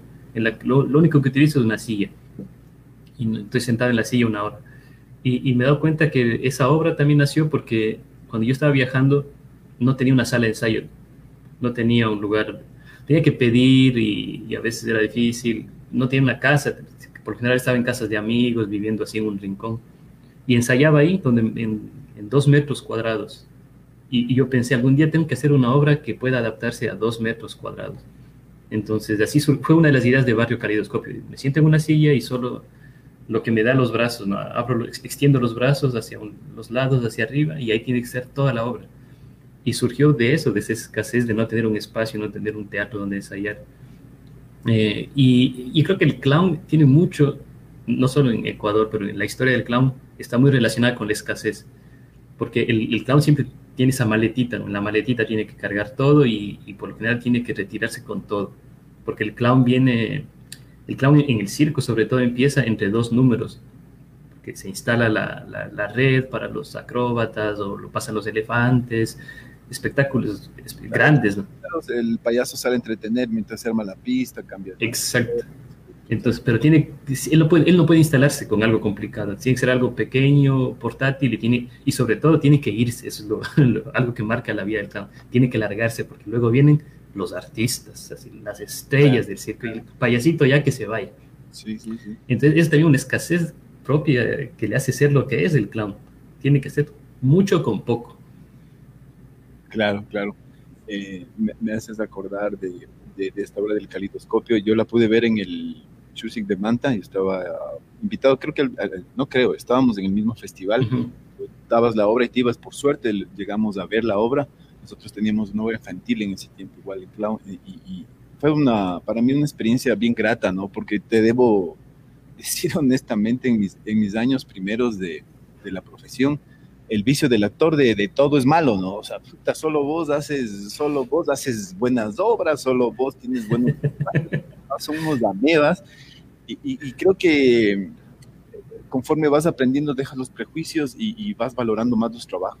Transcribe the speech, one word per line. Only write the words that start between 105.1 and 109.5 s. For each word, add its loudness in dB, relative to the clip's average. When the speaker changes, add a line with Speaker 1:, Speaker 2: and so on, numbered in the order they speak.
Speaker 2:
en 2
el -8
Chusik -10
de -2
Manta. -2
Yo -6
estaba -4
invitado, 2
creo -8
que -2
al, -2
al, -6
no -4
creo, 2